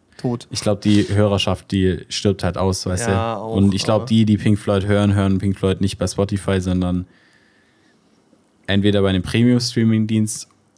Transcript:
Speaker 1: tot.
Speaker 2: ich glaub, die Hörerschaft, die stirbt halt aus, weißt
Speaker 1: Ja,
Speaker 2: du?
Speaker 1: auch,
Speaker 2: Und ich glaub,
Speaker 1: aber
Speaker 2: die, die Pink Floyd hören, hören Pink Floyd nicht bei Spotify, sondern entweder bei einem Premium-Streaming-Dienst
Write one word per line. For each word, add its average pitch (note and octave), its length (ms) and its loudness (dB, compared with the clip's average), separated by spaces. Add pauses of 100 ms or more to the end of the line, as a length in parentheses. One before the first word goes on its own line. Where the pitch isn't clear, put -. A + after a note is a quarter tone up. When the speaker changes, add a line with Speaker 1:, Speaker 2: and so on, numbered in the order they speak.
(180)
Speaker 1:
tot. A#2+ 320 -6
Speaker 2:
ich - 120 -8
glaub, G#2 180 0
die G#2 300 4
Hörerschaft, G2+ 600 0
die F#2 380 0
stirbt - 360 -2
halt F2 120 -4
aus, F#2 300 -2
weißt F#2 220 -2
Speaker 1:
Ja, A2+ 260 -2
Speaker 2:
du? G2+ 80 -8
Speaker 1:
auch, - 120 -8
Speaker 2:
Und G2 200 4
ich F#2+ 100 -4
glaub, A2 180 2
Speaker 1:
aber A#2+ 40 -10
Speaker 2:
die, A2+ 180 4
die G#2 140 4
Pink G#2 200 0
Floyd G2 280 -2
hören, G#2 280 2
hören G2 220 2
Pink F#2+ 220 -4
Floyd F#2+ 240 -2
nicht G2 160 -4
bei - 80 -2
Spotify, G2 560 -2
sondern F2+ 440 -2 (1600)
entweder G2+ 360 2
bei F#2+ 80 2
einem F#2 120 0
Premium-Streaming-Dienst A2 1300 0 (300)